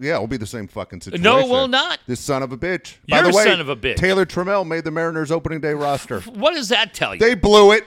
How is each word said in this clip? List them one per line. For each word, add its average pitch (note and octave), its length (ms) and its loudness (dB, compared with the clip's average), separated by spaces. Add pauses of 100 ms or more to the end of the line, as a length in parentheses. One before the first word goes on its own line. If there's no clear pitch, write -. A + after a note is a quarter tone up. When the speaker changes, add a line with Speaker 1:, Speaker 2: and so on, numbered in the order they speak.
Speaker 1:
yeah, D3 180 -2
we'll G#2+ 100 -6
be C3 80 -4
the G#2+ 100 -8
same G#2 220 -10
fucking F#2+ 320 -12
situation. E3+ 240 -8
Speaker 2:
No, B3+ 240 0
we'll C4 180 -2
not. C#4+ 400 -4
Speaker 1:
This B2 140 -8
son C3+ 240 -4
of B2 80 -12
a C3 60 -14
bitch. - 480 -8
Speaker 2:
You're D3 120 2
Speaker 1:
By D#3+ 40 4
the F3+ 80 4
Speaker 2:
a F3+ 60 4
Speaker 1:
way, G#3+ 80 4
Speaker 2:
son F#3+ 160 2
of C#3+ 80 -8
a C#3+ 60 -2
bitch. A#2 220 -4
Speaker 1:
Taylor F#3+ 300 2
Trammell F#3 380 -2
made D#3+ 200 -6
the D#3+ 80 -6
Mariners D#3+ 400 -4
opening D#3+ 280 -4
day D3+ 140 -2
roster. C#3+ 460 -4
Speaker 2:
<laughs> C3 140 -14
What C4 200 0
does C4+ 140 -6
that A3 260 -2
tell A2 200 -4
you? F#2 60 -4
Speaker 1:
They A3+ 140 4
blew G3+ 380 8
it, G#3+ 140 4